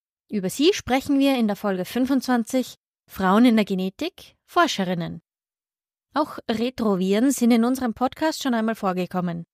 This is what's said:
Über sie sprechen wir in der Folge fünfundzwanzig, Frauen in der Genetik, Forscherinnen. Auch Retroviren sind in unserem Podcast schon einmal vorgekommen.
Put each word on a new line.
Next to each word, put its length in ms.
Über 220
sie 240
sprechen 460
wir 180
in 80
der 100
Folge 300
fünfundzwanzig, 920
Frauen 380
in 100
der 100
Genetik, 720
Forscherinnen. 760
Auch 240
Retroviren 800
sind 220
in 120
unserem 300
Podcast 480
schon 140
einmal 180
vorgekommen. 800